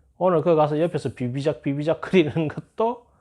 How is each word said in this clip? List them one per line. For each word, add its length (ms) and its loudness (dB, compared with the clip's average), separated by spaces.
오늘 240 2
그 120 4
가서 260 2
옆에서 340 -2
비비작 480 -4
비비작 380 -2
거리는 460 2
것도 600 -6